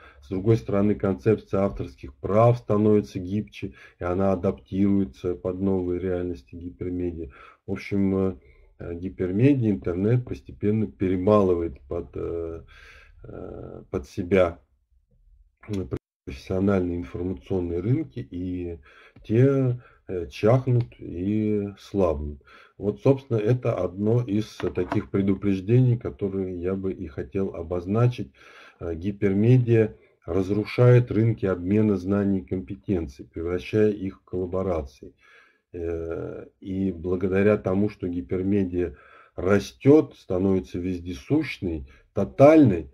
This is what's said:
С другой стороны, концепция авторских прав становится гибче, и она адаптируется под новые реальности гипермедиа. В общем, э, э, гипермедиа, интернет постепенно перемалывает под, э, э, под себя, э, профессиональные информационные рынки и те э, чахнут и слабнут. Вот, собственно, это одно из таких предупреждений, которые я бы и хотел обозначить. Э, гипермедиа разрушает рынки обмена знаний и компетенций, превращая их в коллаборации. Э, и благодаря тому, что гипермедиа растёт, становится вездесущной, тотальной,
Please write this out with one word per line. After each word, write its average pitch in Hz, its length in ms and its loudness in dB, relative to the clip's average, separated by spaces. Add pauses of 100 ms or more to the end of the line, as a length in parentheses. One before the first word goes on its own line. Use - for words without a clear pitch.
(220)
С - 80 -20
другой 98 280 2
стороны, 101 380 0
концепция 98 680 0
авторских - 540 -6
прав 117 420 4
становится 104 640 2
гибче, 98 540 -8 (260)
и 90 40 -8
она 95 280 2
адаптируется 95 1040 0
под 92 240 -6
новые 90 400 0
реальности 90 560 -6
гипермедиа. 87 720 -8 (360)
В 98 60 -4
общем, 98 440 -2
э, 95 200 0 (440)
э, 87 140 -10
гипермедиа, 98 760 0
интернет 101 560 0
постепенно 104 600 -4
перемалывает 92 1000 2
под, 85 280 -8
э, 82 460 -8 (600)
э, 90 680 -14
под - 180 -6
себя, 90 500 2 (1080)
э, 110 40 -6 (540)
профессиональные 92 720 -2
информационные 87 800 -6
рынки 127 400 -2
и 90 580 -8 (460)
те 127 560 2 (280)
э, 87 200 -6
чахнут 120 580 2 (120)
и 101 680 -2 (100)
слабнут. 76 640 -2 (340)
Вот, 101 260 -4
собственно, 131 360 2
это 120 360 0
одно 98 480 0
из 107 240 -2 (280)
таких 92 360 -4
предупреждений, 101 840 2
которые 95 640 -6
я 92 140 -2
бы 95 180 -4
и 90 140 -10
хотел 95 480 -6
обозначить. 92 760 -2 (480)
Э, 85 140 -6
гипермедиа 107 1000 2 (300)
разрушает 104 840 2
рынки 107 360 0
обмена 98 500 2
знаний 98 440 0
и 87 60 -12
компетенций, 92 800 -6
превращая 90 640 0
их 98 300 -6
в - 40 -20
коллаборации. 90 920 -4 (580)
Э, 85 720 -8 (140)
и 95 320 -4
благодаря 92 640 0
тому, 98 320 0
что 95 200 -8
гипермедиа 90 840 -2 (420)
растёт, 101 800 2
становится 95 640 -2
вездесущной, 90 1080 -4 (240)
тотальной, 107 800 6